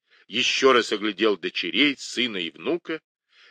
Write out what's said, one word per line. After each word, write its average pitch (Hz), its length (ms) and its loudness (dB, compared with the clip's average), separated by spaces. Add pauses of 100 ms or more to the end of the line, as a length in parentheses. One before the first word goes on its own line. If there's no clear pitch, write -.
(260)
ещё 123 460 2
раз 117 200 4
оглядел 104 440 0
дочерей, 95 600 -2
сына 120 400 -6
и 85 140 -6
внука, 151 500 -8 (500)